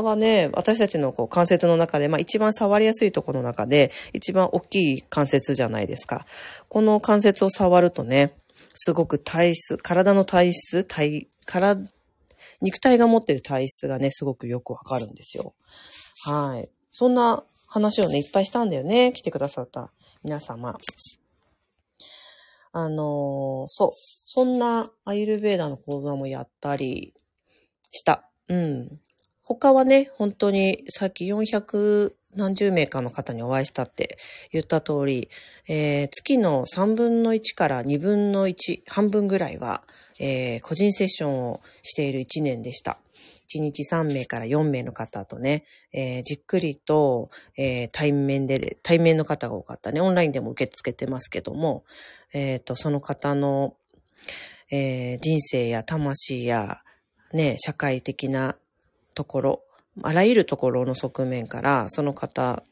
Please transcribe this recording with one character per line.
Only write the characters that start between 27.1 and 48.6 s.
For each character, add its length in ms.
し 100
た。 260
う 60
ん。 440
他 300
は 120
ね、 320
本 140
当 180
に 400
さ 180
っ 40
き 160
四 180
百 720
何 200
十 160
名 160
か 140
の 100
方 220
に 100
お 100
会 100
い 40
し 60
た 100
っ 60
て 280
言 120
っ 20
た 160
通 240
り、 240
え 360
ー、 20
月 320
の 260
三 300
分 260
の 140
一 180
か 140
ら 160
二 160
分 320
の 160
一、 400
半 240
分 160
ぐ 100
ら 140
い 80
は、 240
え 380
ー、 40
個 120
人 200
セ 120
ッ 40
シ 140
ョ 40
ン 240
を 100
し 100
て 160
い 40
る 80
一 200
年 220
で 100
し 80
た。 160
一 140
日 220
三 240
名 180
か 140
ら 80
四 240
名 100
の 120
方 320
と 120
ね、 260
え 280
ー、 40
じ 120
っ 120
く 120
り 160
と、 540
え 280
ー、 80
対 200
面 360
で、 340